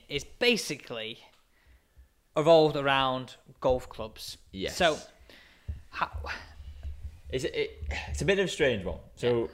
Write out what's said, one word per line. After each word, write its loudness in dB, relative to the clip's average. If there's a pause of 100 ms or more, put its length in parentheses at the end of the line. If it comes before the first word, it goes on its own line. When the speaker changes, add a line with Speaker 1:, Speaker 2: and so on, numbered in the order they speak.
Speaker 1:
is -6
basically -2 (1120)
revolved 8
around 0 (260)
golf 0
clubs. -12 (140)
Speaker 2:
Yes. -6
Speaker 1:
So, 4 (960)
how -6 (1200)
Speaker 2:
It's -4
a, -4
it, -8 (260)
it's -4
a -2
bit 2
of 2
a -2
strange 0
one. -6 (180)
So 2
Speaker 1:
Yeah. -2